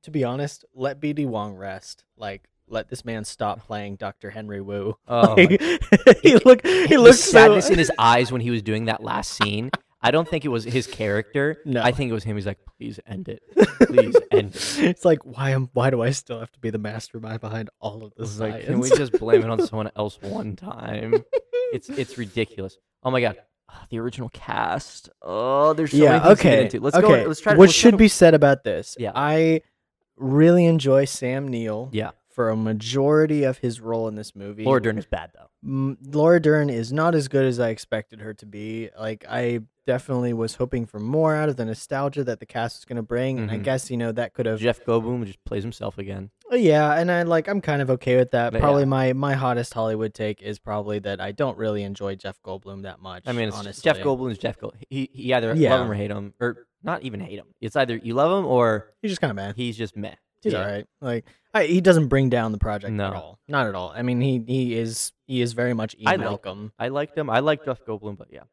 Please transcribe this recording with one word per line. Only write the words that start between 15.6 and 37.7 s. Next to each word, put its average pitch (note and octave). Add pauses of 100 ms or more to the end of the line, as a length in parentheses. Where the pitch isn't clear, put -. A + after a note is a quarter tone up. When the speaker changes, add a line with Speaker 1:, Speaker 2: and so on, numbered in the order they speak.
Speaker 1:
why B2
do B2
I B2+
still B2
have A2+
to -
be A2+
the G#2+
mastermind A2
behind A2 (100)
all A2
of G#2
this A2
Speaker 2:
It's G#2
like, A2
"Can -
we B2
Speaker 1:
science?" C#3
Speaker 2:
just -
blame A2+
it A2+
on E4
someone G#2+
else G#2
one G#2+
Speaker 1:
<laughs> F3+
Speaker 2:
time?" A2+ (480)
It's, -
it's B3+
ridiculous. G2+ (260)
Oh B2+
my B2+
God. G#2+ (320)
Ah, -
the A2+
original A#2+
cast. - (120)
Oh, C3+
there's D3+
so C#3
Speaker 1:
Yeah, D3+ (100)
Speaker 2:
many C#3+
things G3
Speaker 1:
okay. -
Speaker 2:
to A#2+
get G#2+ (120)
into. A2
Let's C#3
Speaker 1:
Okay. E3+
Speaker 2:
go. -
Let's D#3
try G#3
to, D#3
Speaker 1:
What F#3
Speaker 2:
let's E3+
try -
Speaker 1:
should A#3
Speaker 2:
to G3
Speaker 1:
be G#3+
said E3
about C#3
this? F#2+
Speaker 2:
Yeah. G#2+
Speaker 1:
I D#3 (540)
really D#3+
enjoy C#3
Sam C3+
Neill A#2
Speaker 2:
Yeah. G#2+ (180)
Speaker 1:
for A#2
a A2
majority C#3
of C3
his A#2
role A2+
in G#2+
this G#2+
movie. G2+
Speaker 2:
Laura B2+
Dern G#2+
is F#2+
bad, D#2+
though. - (140)
Speaker 1:
M-, C3+ (140)
Laura D#3+
Dern D3+
is A#2
not D#3+
as C#3+
good C3+
as B2
I A#2
expected G#2+